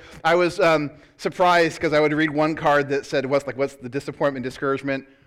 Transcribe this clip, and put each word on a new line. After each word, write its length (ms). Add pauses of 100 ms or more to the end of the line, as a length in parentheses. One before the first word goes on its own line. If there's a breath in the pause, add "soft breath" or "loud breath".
(220 loud breath)
I 120
was, 260
um, 300 (260 loud breath)
surprised 640
'cause 140
I 60
would 120
read 160
one 260
card 360
that 160
said, 180
"What's, 220
like, 100
what's 200
the 120
disappointment, 560
discouragement?" 640 (180 soft breath)